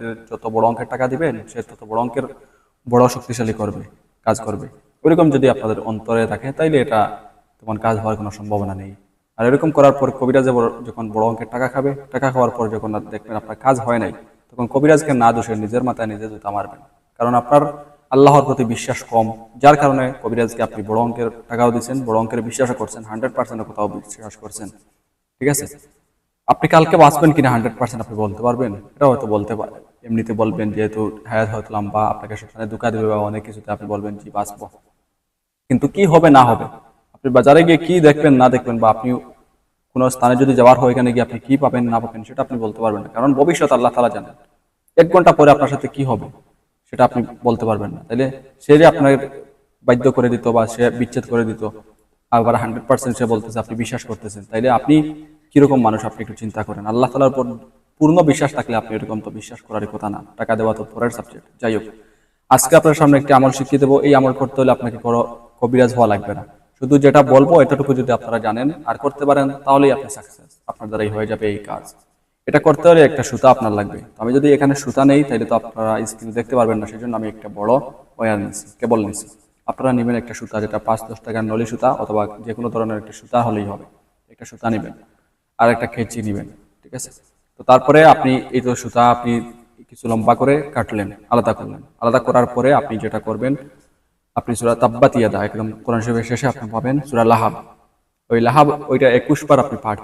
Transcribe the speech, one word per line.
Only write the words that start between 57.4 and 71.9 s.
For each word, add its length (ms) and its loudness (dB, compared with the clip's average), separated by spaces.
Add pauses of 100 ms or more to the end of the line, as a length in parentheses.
পূর্ণ 220 4
বিশ্বাস 320 0
থাকলে 220 -6
আপনি 200 -6
এরকম 240 -8
তো 120 -12
বিশ্বাস 300 -18
করারই 300 -8
কথা 180 -10
না। 140 -10 (140)
টাকা 180 -4
দেওয়া 180 0
তো 100 -10
পরের 260 -6
সাবজেক্ট। 520 -16
যাই 120 -2
হোক, 100 -4 (680)
আজকে 260 4
আপনার 180 6
সামনে 240 4
একটি 160 2
আমল 180 4
শিখিয়ে 280 -2
দেবো। 220 4
এই 140 4
আমল 180 2
করতে 280 -4
হলে 100 4
আপনাকে 260 -4
কোনো 520 -4 (120)
কবিরাজ 340 2
হওয়া 120 4
লাগবে 260 -4
না। 120 -12 (340)
শুধু 180 2
যেটা 260 6
বলবো 380 6
এতটুকু 320 0
যদি 180 -2
আপনারা 280 -4
জানেন 320 -4 (140)
আর 120 -6
করতে 280 -6
পারেন, 240 2
তাহলেই 420 2
আপনি 180 -6
সাকসেস, 580 -20
আপনার 200 -12
দ্বারাই 220 -4
হয়ে 180 -4
যাবে 200 -4
এই 100 -4
কাজ। 380 -14 (500)